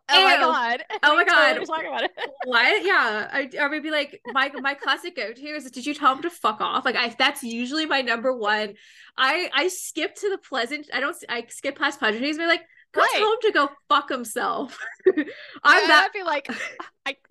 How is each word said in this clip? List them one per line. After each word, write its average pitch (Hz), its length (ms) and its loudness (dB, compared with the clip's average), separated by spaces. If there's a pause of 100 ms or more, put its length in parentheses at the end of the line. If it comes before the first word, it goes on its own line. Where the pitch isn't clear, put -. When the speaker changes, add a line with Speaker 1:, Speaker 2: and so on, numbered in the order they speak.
(100)
Speaker 1:
my 381 240 6
Speaker 2:
Ew. 294 60 2
Speaker 1:
God." 254 420 0 (100)
<laughs> 440 120 -4
Speaker 2:
Oh 302 100 6
my 339 80 4
Speaker 1:
We - 80 2
totally 294 360 4
Speaker 2:
God. - 0 -
Speaker 1:
talk 320 180 -6
about 254 200 -4
it. 370 120 -4
<laughs> - 40 -14 (240)
Speaker 2:
What? 254 400 2
Yeah. 254 460 2
I, 277 200 -4 (100)
I 285 80 2
would 302 140 -4
be 311 80 -8
like, 294 360 -4
my, 262 240 0 (100)
my 277 140 -2
classic 339 420 -4
go-to 233 260 -8
is, 294 280 -10
"Did 247 160 -12
you 294 80 -4
tell 277 200 2
him 285 80 -8
to 339 80 -4
fuck 220 300 -4
off?" 185 240 -2
Like, 247 120 0
I, 233 220 -2
that's - 240 0
usually 247 440 -4
my 285 160 0
number 240 340 -2
one. 214 380 -2 (420)
I, 302 360 0
I 302 160 0
skip - 460 -6
to 403 160 -4
the 381 80 -4
pleasant, 277 560 -6
I 247 60 -2
don't, 294 160 -4 (120)
I 233 200 -6
skip - 280 -8
past 302 220 -2
pleasantries 240 380 0
and 330 80 -4
be - 40 0
like, 339 140 2 (300)
"Go - 80 0
Speaker 1:
Right. - 140 6
Speaker 2:
tell 427 180 2
him 453 100 0
to 427 100 2
go 294 180 2 (180)
fuck 285 200 2
himself." 240 680 -4 (140)
<laughs> - 140 -4
I'm 370 100 6
Speaker 1:
And 302 100 -2 (640)
Speaker 2:
that 302 180 8
Speaker 1:
I'd 403 100 -8
be 392 60 -6
like, 294 240 -2
Speaker 2:
<laughs> - 580 -12
Speaker 1:
"I, 277 100 -6 (140)